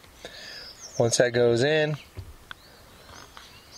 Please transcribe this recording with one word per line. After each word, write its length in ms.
Once 180
that 160
goes 320
in, 320